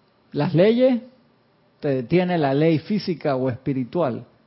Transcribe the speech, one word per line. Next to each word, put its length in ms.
las 220
leyes, 480
te 100
detiene 500
la 160
ley 240
física 560
o 160
espiritual 760